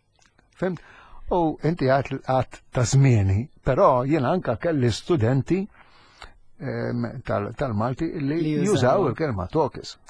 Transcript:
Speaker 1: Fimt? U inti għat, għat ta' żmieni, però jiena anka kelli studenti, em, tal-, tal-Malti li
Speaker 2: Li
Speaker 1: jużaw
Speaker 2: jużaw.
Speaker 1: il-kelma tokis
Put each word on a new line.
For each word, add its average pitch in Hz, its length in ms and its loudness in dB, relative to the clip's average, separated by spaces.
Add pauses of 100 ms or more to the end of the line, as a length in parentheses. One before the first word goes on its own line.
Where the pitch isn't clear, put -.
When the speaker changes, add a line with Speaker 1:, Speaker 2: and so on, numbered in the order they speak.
(600)
Speaker 1:
Fimt? 180 200 -2 (500)
U 165 320 0
inti 151 240 -2
għat, 131 240 2 (160)
għat 110 320 -2 (140)
ta' 127 120 0
żmieni, 117 640 4 (100)
però 139 440 4
jiena 139 280 0
anka 139 260 -2
kelli 143 340 0
studenti, 135 720 0 (960)
em, 120 640 -6
tal-, 104 300 -2
tal-Malti 127 560 -2 (100)
li 147 220 -2
Speaker 2:
Li 156 140 -2
Speaker 1:
jużaw 190 180 0 (240)
Speaker 2:
jużaw. 180 120 2
Speaker 1:
il-kelma 113 380 -4
tokis - 500 -4 (120)